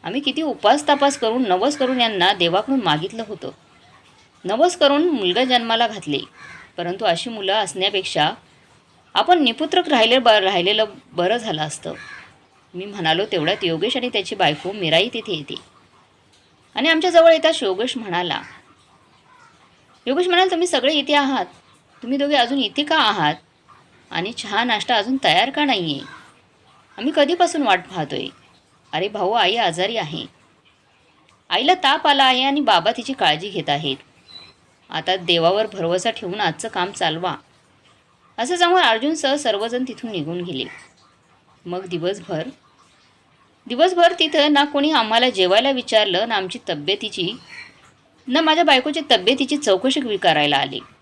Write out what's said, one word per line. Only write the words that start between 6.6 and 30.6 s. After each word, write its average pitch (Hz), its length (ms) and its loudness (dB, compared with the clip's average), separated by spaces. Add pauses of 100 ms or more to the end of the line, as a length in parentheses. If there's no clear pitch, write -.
परंतु 180 280 -6
अशी 170 240 -2
मुलं 196 240 -4
असण्यापेक्षा 190 800 -2 (800)
आपण 349 300 4
निपुत्रक 302 460 0
राहिले 240 300 4
ब-, 240 80 2
राहिलेलं 208 580 4 (260)
बरं 180 260 0
झालं 202 240 -6
असतं." 156 320 -8 (800)
मी 185 120 -10
म्हणालो 190 460 0
तेवढ्यात 175 320 0
योगेश 175 340 -2
आणि 247 120 -4
त्याची 202 260 -4
बायको 170 360 0
मीराई 185 420 0
तिथे 220 200 -6
येते 151 220 -10 (1200)
आणि 269 140 0
आमच्याजवळ 330 420 6
येताच 320 320 2
योगेश 208 340 -2
म्हणाला, 180 440 -4 (1700)
योगेश 330 200 0
म्हणाला, 370 240 2
"तुम्ही 349 160 0
सगळे 277 260 0
इथे 294 200 0
आहात, 269 320 2 (580)
तुम्ही 254 140 -4
दोघे 285 180 0
अजून 262 240 2
इथे 247 240 -2
का 320 140 0
आहात? 196 380 2 (760)
आणि 185 200 -6
चहा 214 320 -4
नाश्ता 240 320 0
अजून 240 280 0
तयार 190 260 4
का 294 160 -2
नाहीये? 175 340 -2 (1000)
आम्ही 247 180 -4
कधीपासून 330 460 2
वाट 196 260 2
पाहतोय. 170 400 -8 (680)
अरे 170 140 -4
भाऊ, 208 240 -4
आई 214 240 2
आजारी 196 420 -2
आहे, 160 280 -8 (1200)